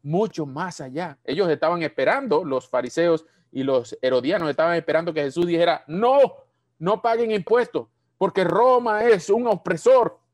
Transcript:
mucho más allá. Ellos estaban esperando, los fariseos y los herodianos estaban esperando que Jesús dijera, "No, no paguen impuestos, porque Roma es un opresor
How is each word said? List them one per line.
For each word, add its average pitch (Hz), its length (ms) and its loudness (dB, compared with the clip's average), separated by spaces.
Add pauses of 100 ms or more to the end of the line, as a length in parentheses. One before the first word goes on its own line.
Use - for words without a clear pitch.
mucho 165 420 -4
más 160 360 -10
allá. 147 420 -10
Ellos 170 260 -2
estaban 160 340 0
esperando, 180 600 0
los 131 240 -4
fariseos 160 580 -2 (280)
y 131 100 -4
los 131 380 -2
herodianos 135 480 0
estaban 160 260 0
esperando 160 380 -2
que 151 100 -4
Jesús 170 240 -2
dijera, 170 400 0
"No, 233 320 2 (600)
no 196 220 -2
paguen 226 300 0
impuestos, 214 560 -2 (300)
porque 190 260 0
Roma 226 640 2
es 202 240 2
un 233 160 2
opresor 196 760 2 (140)